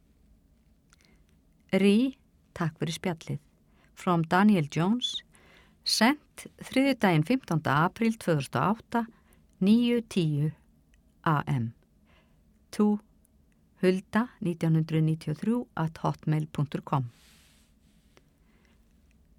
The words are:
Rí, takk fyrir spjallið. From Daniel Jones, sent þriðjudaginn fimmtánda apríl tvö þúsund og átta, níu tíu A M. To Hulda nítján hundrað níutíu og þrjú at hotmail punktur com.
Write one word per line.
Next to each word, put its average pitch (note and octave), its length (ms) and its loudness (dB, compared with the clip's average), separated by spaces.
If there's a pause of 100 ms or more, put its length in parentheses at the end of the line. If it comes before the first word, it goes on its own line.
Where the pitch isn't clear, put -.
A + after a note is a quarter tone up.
(1700)
Rí, G3+ 460 4 (400)
takk D#3+ 240 -4
fyrir D#3 160 -6
spjallið. E3 440 -8 (540)
From E3+ 320 0
Daniel F#3 400 4
Jones, F#3+ 540 -2 (640)
sent - 640 -2 (200)
þriðjudaginn A3 640 2
fimmtánda D#3 560 0
apríl A3+ 340 -2
tvö D#3 220 0
þúsund - 180 -4
og F3+ 200 0
átta, - 260 -6 (580)
níu A#3+ 380 4 (100)
tíu D3+ 400 0 (720)
A D3+ 240 0
M. A#2+ 240 -2 (1040)
To G#3 240 2 (880)
Hulda F#3+ 420 0 (160)
nítján E3 380 0
hundrað D#3+ 260 0
níutíu D#3 280 -2
og - 80 -12
þrjú A3+ 180 0 (180)
at D#3+ 240 -4
hotmail D3+ 480 -2
punktur - 320 -4
com. B2+ 240 -4 (2250)